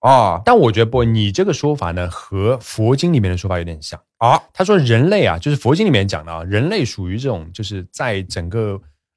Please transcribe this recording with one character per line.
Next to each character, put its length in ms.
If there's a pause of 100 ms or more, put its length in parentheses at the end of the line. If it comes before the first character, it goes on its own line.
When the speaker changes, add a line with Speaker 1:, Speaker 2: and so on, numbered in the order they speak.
Speaker 1:
啊。 440
Speaker 2:
但 120
我 140
觉 100
得 60
不， 160
你 300
这 100
个 120
说 200
法 180
呢， 180
和 480
佛 360
经 180
里 60
面 120
的 60
说 120
法 80
有 80
点 160
像。 180 (200)
Speaker 1:
啊。 200 (140)
Speaker 2:
他 100
说 140
人 320
类 160
啊， 140
就 120
是 60
佛 180
经 120
里 40
面 160
讲 180
的 60
啊， 140
人 240
类 160
属 240
于 100
这 100
种， 240
就 120
是 260
在 320
整 280
个， 280 (380)